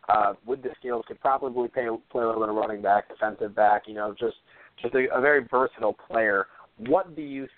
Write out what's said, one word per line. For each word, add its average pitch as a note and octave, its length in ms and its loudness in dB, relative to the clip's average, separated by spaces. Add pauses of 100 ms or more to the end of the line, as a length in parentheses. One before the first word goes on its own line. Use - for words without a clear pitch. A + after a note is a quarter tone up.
uh, G2+ 260 2 (120)
with C3 160 -4
the B2 80 -6 (100)
skills, A#2+ 280 -6
could A2+ 120 -14
probably C3+ 480 -2
play, A#2+ 200 -4 (240)
play B2 120 -2
a A#2 40 2
little A2 140 0
bit A2 80 0
of G#2+ 60 -2
running G#2 280 -4
back, G2+ 260 2
defensive G#2+ 460 -6
back, G#2+ 320 4
you G#2+ 80 -14
know, G#2 240 -6
just, A2+ 160 -2 (460)
just A#2+ 140 -2
a, C3 180 4
a C3 60 2
very C#3 320 4
versatile A#2 460 0 (120)
player. G#2+ 380 0 (300)
What E3 360 0
do D#3 80 -12
you C3+ 260 -10 (100)